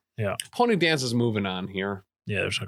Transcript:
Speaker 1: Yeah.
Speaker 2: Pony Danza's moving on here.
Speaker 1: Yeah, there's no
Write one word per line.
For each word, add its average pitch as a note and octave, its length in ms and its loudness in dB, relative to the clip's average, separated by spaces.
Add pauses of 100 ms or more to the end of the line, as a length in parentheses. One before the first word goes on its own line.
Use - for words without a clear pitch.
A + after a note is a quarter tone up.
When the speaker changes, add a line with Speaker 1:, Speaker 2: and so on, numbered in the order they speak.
(180)
Speaker 1:
Yeah. A2+ 180 -2 (160)
Speaker 2:
Pony A#3+ 240 4
Danza's D3+ 380 2
moving A2+ 320 2
on F#2 220 -4
here. G2 360 -4 (220)
Speaker 1:
Yeah, G2+ 140 -2
there's F#2+ 200 -2
no - 80 -8